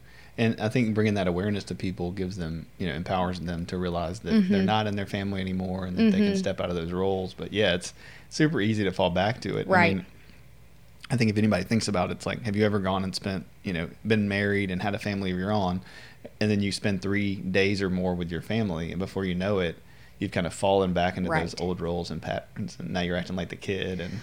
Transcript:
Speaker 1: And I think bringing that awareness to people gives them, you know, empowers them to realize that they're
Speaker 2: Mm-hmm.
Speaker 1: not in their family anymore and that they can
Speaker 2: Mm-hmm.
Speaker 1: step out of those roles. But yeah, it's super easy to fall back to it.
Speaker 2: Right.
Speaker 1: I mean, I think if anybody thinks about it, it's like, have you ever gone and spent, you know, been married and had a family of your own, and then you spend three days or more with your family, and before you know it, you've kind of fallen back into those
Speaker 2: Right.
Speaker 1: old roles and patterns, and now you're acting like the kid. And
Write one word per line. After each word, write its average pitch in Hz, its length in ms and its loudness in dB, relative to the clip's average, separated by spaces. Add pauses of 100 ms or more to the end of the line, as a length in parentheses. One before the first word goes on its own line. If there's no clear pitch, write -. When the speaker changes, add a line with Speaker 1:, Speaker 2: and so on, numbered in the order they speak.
(380)
Speaker 1:
And 113 220 2
I 110 100 0
think 113 240 2
bringing 107 200 4
that 95 120 2
awareness 95 380 0
to 90 100 -6
people 90 380 -4
gives 95 260 -4
them, 80 280 -6 (120)
you 95 80 -4
know, 76 80 -2
empowers 90 460 -2
them 85 260 -4
to 95 100 -6
realize 87 440 -4
that 180 100 -6
they're 220 100 4 (200)
Speaker 2:
Mm-hmm. - 40 0
Speaker 1:
not 107 220 2
in 101 100 -2
their 101 100 -4
family 98 360 -4
anymore 95 420 -4
and 180 140 -4
that 226 60 6
they 202 140 6
can 208 100 4
Speaker 2:
Mm-hmm. 196 80 2
Speaker 1:
step 190 240 -2
out 90 100 -2
of 87 60 -2
those 82 160 -4
roles. 95 420 0
But 80 180 -10
yeah, 98 220 4
it's - 180 -4 (380)
super 151 300 2
easy 107 240 2
to 90 80 2
fall 90 180 2
back 98 320 2
to 101 160 -4
it. 104 80 -2
Speaker 2:
Right. 175 240 6
Speaker 1:
I 190 40 0
mean, 180 120 -4 (1040)
I 131 80 2
think 110 120 4
if 101 60 0
anybody 104 280 4
thinks 110 240 0
about 92 200 0
it, 95 60 -4
it's - 100 -12
like, 98 200 -4
have 101 120 -2
you 107 80 6
ever 104 140 4
gone 95 260 0
and 92 100 -4
spent, 95 300 -4 (180)
you 98 120 -4
know, 82 160 -2 (160)
been 107 220 4
married 101 420 2
and 92 100 -2
had 101 140 -2
a 101 40 -6
family 98 320 -2
of 90 80 -2
your 95 140 0
own, 92 300 2 (580)
and 107 100 4
then 107 120 4
you 98 100 0
spend 98 300 -2
three 101 320 0
days 98 480 2
or 92 80 2
more 92 240 2
with 87 160 -4
your 82 100 -4
family, 90 520 -2
and 82 60 -6
before 95 280 -2
you 90 80 0
know 95 240 2
it, 85 180 0 (420)
you've 98 120 -2
kind 90 160 0
of - 80 -4
fallen 98 400 4
back 87 240 2
into 87 100 -2
those 85 260 0
Speaker 2:
Right. - 60 -10
Speaker 1:
old 90 220 -2
roles 85 280 -2
and 80 120 -6
patterns, - 560 -6
and 87 120 -8
now 92 100 -2
you're 87 160 0
acting 90 200 -4
like 87 140 -4
the - 60 -8
kid. 95 440 -4
And 92 220 -8